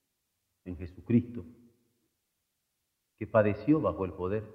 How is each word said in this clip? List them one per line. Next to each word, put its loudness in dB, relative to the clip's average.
en -8
Jesucristo, -2
que -8
padeció 4
bajo -2
el -4
poder -4